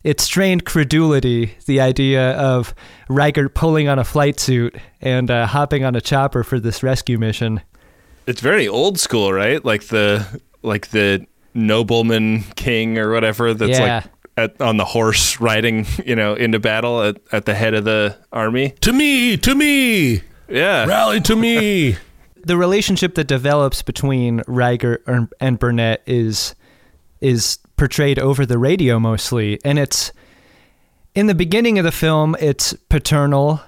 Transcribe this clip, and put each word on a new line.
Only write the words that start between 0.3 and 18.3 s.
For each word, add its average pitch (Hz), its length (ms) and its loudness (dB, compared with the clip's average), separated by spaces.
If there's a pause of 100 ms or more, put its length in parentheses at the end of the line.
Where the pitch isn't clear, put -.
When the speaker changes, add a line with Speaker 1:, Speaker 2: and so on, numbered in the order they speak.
Speaker 1:
credulity, 135 920 2 (100)
the 135 140 2
idea 131 560 2
of 131 360 0 (360)
Reichert 143 480 0
pulling 156 320 2
on 139 100 2
a 123 60 0
flight 143 340 0
suit 120 380 -2 (240)
and, 127 280 -2
uh, 120 180 0
hopping 143 360 0
on 127 140 0
a 113 40 0
chopper 135 440 0
for 131 160 -2
this 110 240 -4
rescue 127 340 -2
mission. 110 420 -2 (680)
Speaker 2:
It's 123 120 -6
very 143 280 2
old 160 320 0
school, 101 320 0
right? 107 320 0
Like 107 240 -2
the, 104 520 0 (220)
like 104 280 -4
the 101 360 0 (260)
nobleman 110 920 0 (120)
king 113 420 -2
or 110 140 -2
whatever 113 420 0
that's, 113 280 0
Speaker 1:
Yeah. 123 160 0
Speaker 2:
like, 113 80 -6 (320)
at, 113 240 -2
on 113 160 2
the 101 80 0
horse 110 560 0
riding, 110 440 0 (100)
<laughs> - 120 -6
you 120 80 -2
know, 107 200 0
into 113 260 0
battle 113 420 -2
at, 104 140 -2 (160)
at 104 120 -2
the 104 120 0
head 110 180 0
of 107 100 0
the 107 320 0 (160)